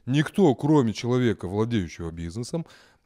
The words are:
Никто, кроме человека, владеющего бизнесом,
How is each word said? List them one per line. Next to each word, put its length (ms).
Никто, 480
кроме 380
человека, 540
владеющего 600
бизнесом, 560